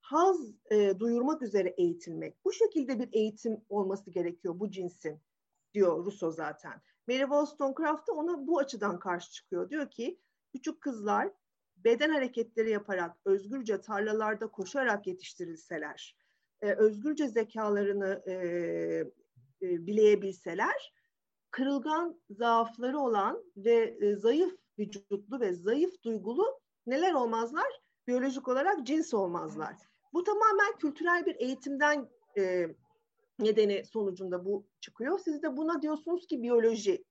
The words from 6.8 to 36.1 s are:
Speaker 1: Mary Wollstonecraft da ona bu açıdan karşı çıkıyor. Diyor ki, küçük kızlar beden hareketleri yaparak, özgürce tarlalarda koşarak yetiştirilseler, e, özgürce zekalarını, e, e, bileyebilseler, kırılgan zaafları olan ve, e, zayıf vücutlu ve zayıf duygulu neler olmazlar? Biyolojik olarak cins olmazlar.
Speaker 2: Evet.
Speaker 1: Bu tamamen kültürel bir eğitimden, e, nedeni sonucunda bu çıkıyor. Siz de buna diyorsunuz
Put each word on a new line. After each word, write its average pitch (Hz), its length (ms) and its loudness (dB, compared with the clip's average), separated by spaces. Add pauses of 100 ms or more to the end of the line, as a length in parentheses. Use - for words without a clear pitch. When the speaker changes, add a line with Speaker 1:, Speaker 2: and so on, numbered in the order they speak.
Speaker 1:
Mary 254 120 0
Wollstonecraft 294 880 0
da 466 40 -2
ona 311 340 -2
bu 320 120 2
açıdan 208 400 -2
karşı 175 340 -6
çıkıyor. 180 380 -6
Diyor 294 200 -6
ki, 277 300 -8 (320)
küçük 285 280 -10
kızlar 220 500 -2 (460)
beden 233 340 4
hareketleri 233 600 0
yaparak, 190 540 -2
özgürce 202 560 0
tarlalarda 214 680 0
koşarak 214 600 -2
yetiştirilseler, 165 1120 -10 (460)
e, 208 100 2
özgürce 240 560 2
zekalarını, 202 1000 0
e, 185 60 -6 (1300)
e, 175 240 -4
bileyebilseler, 202 1040 2 (580)
kırılgan 302 680 -2 (100)
zaafları 233 680 0
olan 247 460 0 (120)
ve, 226 440 4
e, 202 160 2
zayıf 277 400 2 (220)
vücutlu 208 640 -6
ve 202 120 0
zayıf 233 500 0
duygulu 233 580 -2 (260)
neler 302 260 2
olmazlar? 247 680 0 (260)
Biyolojik 254 420 -2
olarak 277 380 2
cins 294 280 0
olmazlar. 165 560 -2
Speaker 2:
Evet. - 100 -18 (320)
Speaker 1:
Bu 349 120 -2
tamamen 415 540 4
kültürel 330 480 0
bir 349 120 -2
eğitimden, 277 720 0 (300)
e, 185 280 0 (720)
nedeni 214 460 4
sonucunda 185 600 -4
bu 202 220 -4 (140)
çıkıyor. 302 380 -4
Siz 302 240 -4
de 285 140 -4
buna 311 260 -2
diyorsunuz 311 440 -4